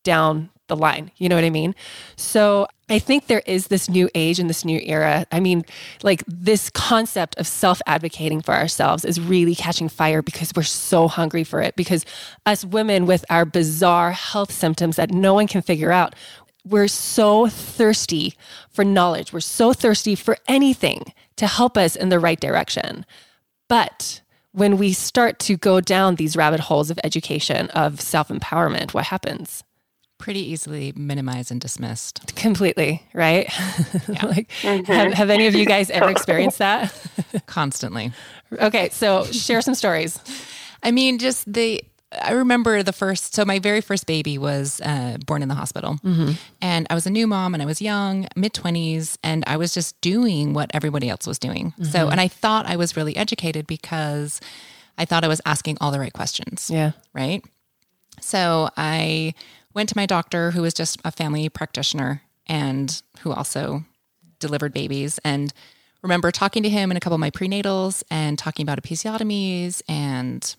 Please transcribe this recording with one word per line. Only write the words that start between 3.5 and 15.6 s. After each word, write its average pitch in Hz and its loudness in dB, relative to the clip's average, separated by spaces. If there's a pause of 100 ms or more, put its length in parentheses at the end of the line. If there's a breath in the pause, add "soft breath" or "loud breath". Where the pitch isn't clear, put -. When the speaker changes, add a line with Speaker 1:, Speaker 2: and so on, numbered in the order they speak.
Speaker 1:
this 190 0
new 180 4
age 170 2
and 175 0
this 165 -2
new 165 0
era. 156 2
I 165 0
mean, 180 2 (360 loud breath)
like, 196 2
this 180 0
concept 220 0
of 160 -4
self-advocating 156 0
for 160 0
ourselves - 0
is 170 -2
really 175 4
catching 165 -4
fire 156 2
because - -6
we're 170 2
so - 2
hungry 165 -2
for - -4
it. - -2
Because 175 -2 (400 loud breath)
us 208 2
women 202 2
with 180 4
our 170 6
bizarre 170 4
health - -4
symptoms 165 0
that - 0
no 190 4
one 208 4
can 196 0